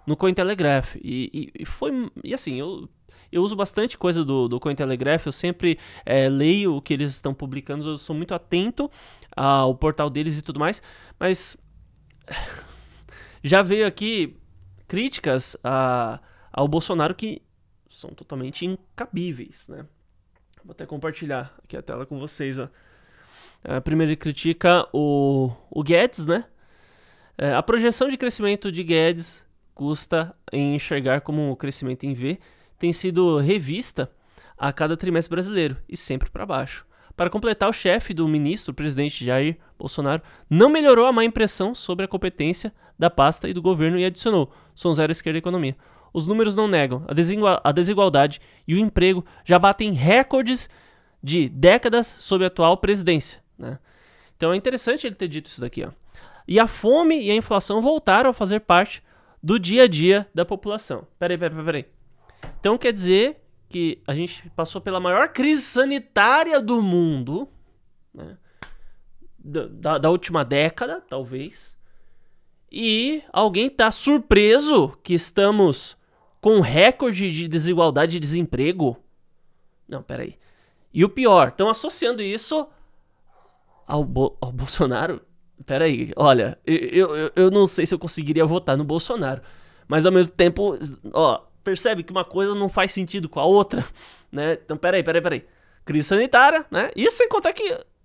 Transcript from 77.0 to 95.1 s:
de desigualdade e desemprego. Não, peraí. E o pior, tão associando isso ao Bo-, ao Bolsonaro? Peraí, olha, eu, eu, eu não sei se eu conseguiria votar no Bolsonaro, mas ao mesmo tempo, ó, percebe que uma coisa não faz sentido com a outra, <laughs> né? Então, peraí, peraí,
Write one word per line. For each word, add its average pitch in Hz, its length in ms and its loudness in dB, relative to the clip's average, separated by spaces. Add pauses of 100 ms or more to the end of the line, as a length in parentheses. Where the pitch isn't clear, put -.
de 165 160 -6
desigualdade 165 720 2
e - 20 -4
desemprego. 151 760 -2 (920)
Não, - 140 -12
peraí. - 360 -14 (560)
E 160 100 2
o 202 60 4
pior, 190 420 6
tão 196 180 0
associando 233 520 -4
isso 220 460 -4 (1200)
ao 147 160 -2
Bo-, 131 380 -2
ao 123 100 -8
Bolsonaro? 131 680 -4 (440)
Peraí, 143 500 -2
olha, 127 500 4
eu, 156 500 2
eu, 156 200 -4
eu 185 160 6
não 202 160 6
sei 156 180 -2
se - 80 -2
eu 165 60 -2
conseguiria 156 460 0
votar 156 320 0
no 147 80 -2
Bolsonaro, 151 560 -4 (460)
mas 156 180 2
ao 185 60 4
mesmo 180 200 4
tempo, 180 460 2 (360)
ó, 147 280 2 (220)
percebe 196 380 -2
que 165 100 -12
uma 185 120 -2
coisa 196 320 -4
não 196 140 -2
faz 185 240 -2
sentido 185 340 -6
com - 120 -8
a 143 60 2
outra, 196 400 4 (220)
<laughs> - 240 -20
né? 147 220 -2
Então, 156 240 -8
peraí, 180 260 0
peraí, 165 180 0